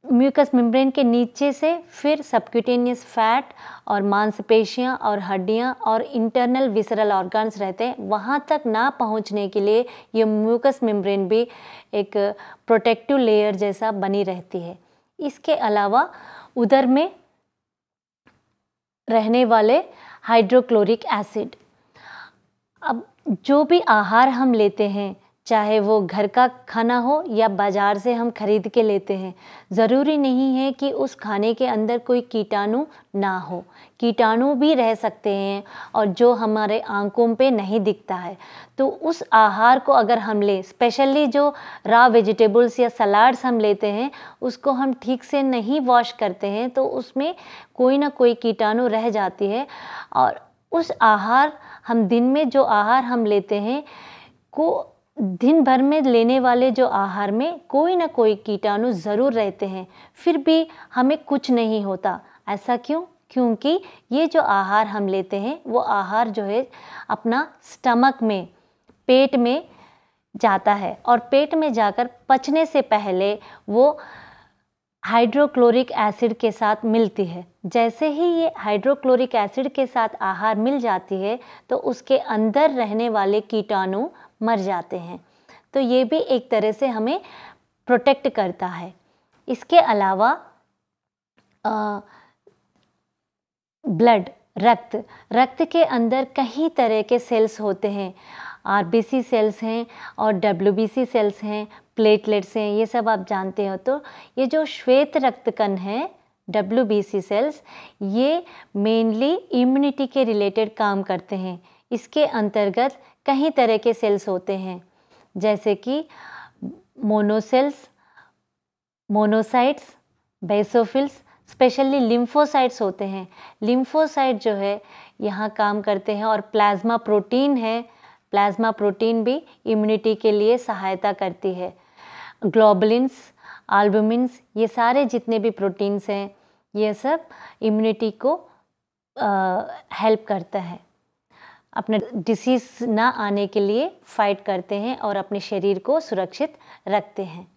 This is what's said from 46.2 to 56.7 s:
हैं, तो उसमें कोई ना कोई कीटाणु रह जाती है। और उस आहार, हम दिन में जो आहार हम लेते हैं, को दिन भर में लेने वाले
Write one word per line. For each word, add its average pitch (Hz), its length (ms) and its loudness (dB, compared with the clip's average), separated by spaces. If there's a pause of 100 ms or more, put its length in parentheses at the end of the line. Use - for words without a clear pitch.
हैं, 220 240 -4
तो 262 160 -2
उसमें 269 480 -6 (400)
कोई 254 240 2
ना 294 100 0
कोई 247 260 2
कीटाणु 226 520 0
रह 220 240 0
जाती 202 360 -2
है। 240 200 -4 (460)
और - 400 0 (200)
उस 330 200 -2 (100)
आहार, 226 560 2 (280)
हम 233 180 2
दिन 233 180 2
में 269 260 2
जो 269 140 2
आहार 226 420 2
हम 240 220 -2
लेते 202 340 0
हैं, 262 240 -4 (680)
को - 400 -2 (280)
दिन 240 440 2
भर 262 180 4
में 294 200 2
लेने 247 380 2
वाले 247 300 2